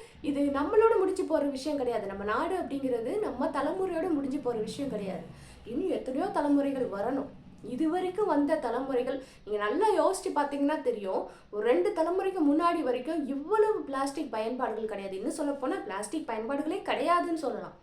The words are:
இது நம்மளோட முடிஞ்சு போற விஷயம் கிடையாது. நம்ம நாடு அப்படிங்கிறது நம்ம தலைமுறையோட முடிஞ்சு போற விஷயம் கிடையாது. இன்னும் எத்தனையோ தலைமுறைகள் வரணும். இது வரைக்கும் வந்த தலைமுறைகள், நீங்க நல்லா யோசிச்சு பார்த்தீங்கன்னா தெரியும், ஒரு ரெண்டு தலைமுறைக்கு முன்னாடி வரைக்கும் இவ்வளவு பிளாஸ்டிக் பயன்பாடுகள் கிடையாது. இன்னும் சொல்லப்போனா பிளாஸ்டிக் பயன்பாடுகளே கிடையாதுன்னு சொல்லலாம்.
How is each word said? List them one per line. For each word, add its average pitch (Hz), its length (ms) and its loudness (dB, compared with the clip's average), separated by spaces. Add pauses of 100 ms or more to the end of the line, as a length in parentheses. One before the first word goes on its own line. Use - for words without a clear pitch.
(220)
இது 285 200 0
நம்மளோட 392 560 6
முடிஞ்சு 370 260 2
போற 285 220 2
விஷயம் 277 320 -2
கிடையாது. 226 300 -2
நம்ம 196 160 -6
நாடு 285 320 0
அப்படிங்கிறது 269 640 -2
நம்ம 311 280 -2
தலைமுறையோட 349 640 -2
முடிஞ்சு 277 280 0
போற 233 220 -2
விஷயம் 214 300 -4
கிடையாது. 190 320 -6 (440)
இன்னும் 311 240 -2
எத்தனையோ 285 360 -2
தலைமுறைகள் 277 640 2
வரணும். 220 540 -4 (240)
இது 262 220 0
வரைக்கும் 370 380 0
வந்த 285 280 4
தலைமுறைகள், 262 680 0 (220)
நீங்க 208 180 -2
நல்லா 294 320 4
யோசிச்சு 330 400 2
பார்த்தீங்கன்னா 285 460 0
தெரியும், 220 420 -2 (280)
ஒரு 208 140 -2
ரெண்டு 349 240 4
தலைமுறைக்கு 370 520 0
முன்னாடி 330 420 4
வரைக்கும் 254 440 -2
இவ்வளவு 381 520 2
பிளாஸ்டிக் 277 520 -4
பயன்பாடுகள் 220 540 -2
கிடையாது. 196 300 -6
இன்னும் 233 220 -4
சொல்லப்போனா 285 460 -2
பிளாஸ்டிக் 208 460 -6
பயன்பாடுகளே 285 540 -4
கிடையாதுன்னு 330 500 2
சொல்லலாம். 226 500 -4